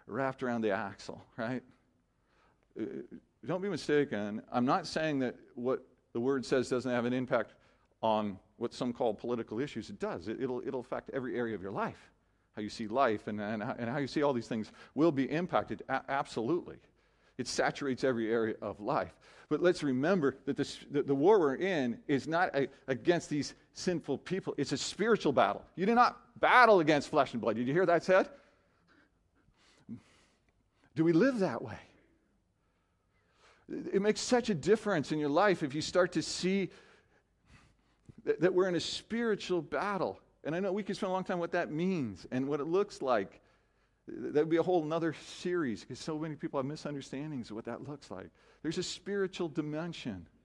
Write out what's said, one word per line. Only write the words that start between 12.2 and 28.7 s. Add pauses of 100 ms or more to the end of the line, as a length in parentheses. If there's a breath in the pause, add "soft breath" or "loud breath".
how
you
see
life
and,
and,
and
how
you
see
all
these
things (240 loud breath)
will
be
impacted.
A-,
absolutely. (600 soft breath)
It
saturates
every
area
of
life. (360 loud breath)
But
let's
remember (100)
that
this, (120)
the,
the
war
we're
in
is
not
a, (200 loud breath)
against
these (200 soft breath)
sinful
people.
It's
a
spiritual
battle. (120)
You
do
not (220)
battle
against
flesh
and
blood.
Did
you
hear
that
said? (2750 soft breath)